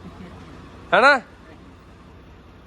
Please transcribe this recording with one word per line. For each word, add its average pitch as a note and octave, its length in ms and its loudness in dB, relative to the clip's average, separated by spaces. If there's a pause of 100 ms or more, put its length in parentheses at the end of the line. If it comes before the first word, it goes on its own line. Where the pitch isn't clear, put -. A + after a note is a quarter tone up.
(920)
ਹੈਨਾ? B3+ 280 4 (1500)